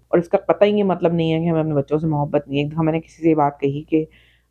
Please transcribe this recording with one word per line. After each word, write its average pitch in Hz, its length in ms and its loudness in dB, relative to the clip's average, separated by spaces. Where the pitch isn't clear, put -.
اور - 100 0
اس 175 100 -2
کا 190 100 0
قطعی 202 320 2
یہ 208 140 2
مطلب 175 280 0
نہیں 165 200 0
ہے 160 80 0
کہ 170 80 -2
ہمیں 160 120 0
اپنے 156 140 -2
بچوں 143 240 0
سے 160 80 -4
محبت 147 420 -2
نہیں 139 100 -4
ہے۔ 147 60 0
ایک 147 80 -6
دفعہ 160 100 -2
میں 156 100 0
نے 165 80 -4
کسی - 220 -14
سے 165 80 2
یہ 156 40 4
بات 151 260 0
کہی 143 220 -4
کہ، 156 220 -2